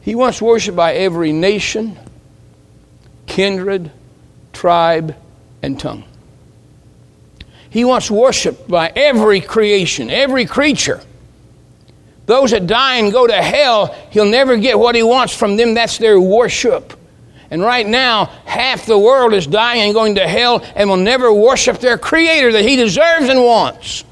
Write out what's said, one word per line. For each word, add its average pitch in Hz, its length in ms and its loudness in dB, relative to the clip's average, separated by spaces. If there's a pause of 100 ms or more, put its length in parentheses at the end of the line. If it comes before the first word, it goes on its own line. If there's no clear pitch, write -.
He 208 140 -6
wants 240 260 -2
worship 208 340 0
by 170 200 0
every 170 360 -2
nation, 202 640 -4 (1300)
kindred, 190 640 -4 (600)
tribe, 165 640 0 (460)
and 135 180 -8
tongue. 110 240 -12 (1700)
He 233 160 0
wants 247 240 0
worship 214 580 0
by 165 280 -2
every 220 440 2
creation, 202 680 -2
every 254 360 0
creature. 240 560 -2 (1200)
Those 254 260 2
that 196 140 -2
die 247 320 0
and 214 140 0
go 247 160 4
to 226 60 2
hell, 208 600 0 (140)
he'll 214 160 2
never 247 320 2
get 214 220 0
what 233 160 2
he 233 80 2
wants 240 320 0
from 202 220 -2
them. 226 180 0
That's 226 240 -4
their 220 200 4
worship. 202 760 0 (540)
And 160 100 -4
right 233 240 0
now, 226 400 0 (200)
half 240 400 -4
the 220 120 2
world 240 360 4
is 185 120 0
dying 226 360 -2
and 208 120 0
going 220 220 0
to 185 120 0
hell 226 380 0 (100)
and 202 140 0
will 190 80 2
never 233 340 2
worship 226 460 2
their 240 200 0
Creator 311 560 2
that 208 120 2
he 269 100 2
deserves 262 540 0
and 262 140 2
wants. 214 680 -2